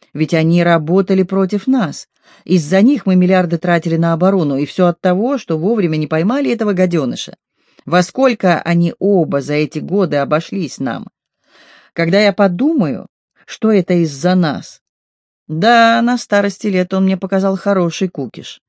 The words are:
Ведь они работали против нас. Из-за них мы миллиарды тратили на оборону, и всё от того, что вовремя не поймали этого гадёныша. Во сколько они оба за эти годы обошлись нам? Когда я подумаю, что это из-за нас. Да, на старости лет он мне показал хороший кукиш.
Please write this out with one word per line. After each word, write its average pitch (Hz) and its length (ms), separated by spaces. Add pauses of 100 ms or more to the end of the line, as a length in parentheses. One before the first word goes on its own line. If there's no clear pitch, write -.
(140)
Ведь 151 200
они 165 300
работали 175 600
против 190 440
нас. 254 400 (380)
Из-за 175 360
них 247 240
мы 185 100
миллиарды 180 420
тратили 170 400
на 165 160
оборону, 165 440
и 143 80
всё 180 220
от 170 140
того, 208 360
что 165 200
вовремя 175 400
не 151 100
поймали 240 440
этого 214 220
гадёныша. 170 640 (500)
Во 175 180
сколько 214 580
они 170 380
оба 160 420
за 139 120
эти 151 260
годы 147 380
обошлись 151 640
нам? 120 280 (880)
Когда 170 260
я 208 140
подумаю, 196 720 (380)
что - 260
это 190 240
из-за 165 400
нас. 160 460 (640)
Да, 226 540
на 240 160
старости 202 500
лет 185 260
он 190 120
мне 190 120
показал 190 380
хороший 185 540
кукиш. - 600